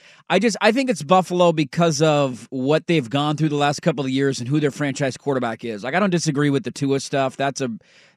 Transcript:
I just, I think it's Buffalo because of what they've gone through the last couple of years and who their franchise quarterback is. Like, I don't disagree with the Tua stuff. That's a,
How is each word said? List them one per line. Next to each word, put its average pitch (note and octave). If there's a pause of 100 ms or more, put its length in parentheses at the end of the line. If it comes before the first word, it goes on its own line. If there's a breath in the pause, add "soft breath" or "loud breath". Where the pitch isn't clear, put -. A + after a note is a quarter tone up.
(300 soft breath)
I F3
just, G3+
I G#3+
think C4
it's F#3+
Buffalo F3
because D#3
of C#3+
what C#3
they've D3+
gone D3
through D#3
the D3
last C#3+
couple C#3+
of C3
years C3+
and A#2+
who D3+
their D3
franchise C#3
quarterback B2
is. A2
Like, C3
I F#3
don't G3+
disagree D3
with C#3
the A#2+
Tua C#3
stuff. C3+
That's C#3
a, B2 (460 soft breath)